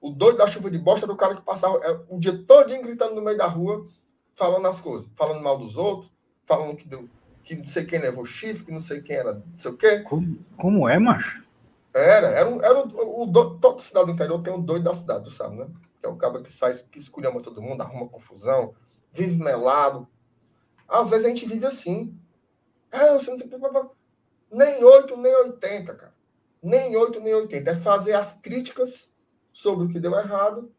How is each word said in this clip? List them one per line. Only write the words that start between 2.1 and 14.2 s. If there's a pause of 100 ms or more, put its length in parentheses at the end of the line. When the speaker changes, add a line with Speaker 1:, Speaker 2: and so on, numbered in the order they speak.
Speaker 1:
o
dia
todinho
gritando
no
meio
da
rua, (460)
falando
as
coisas,
falando
mal
dos
outros, (340)
falando
que,
deu, (340)
que
não
sei
quem
levou
chifre,
que
não
sei
quem
era,
não
sei
o
quê.
Speaker 2:
Como, (120)
como
é,
macho? (480)
Speaker 1:
Era,
era,
um,
era
o,
o
do,
toda
cidade
do
interior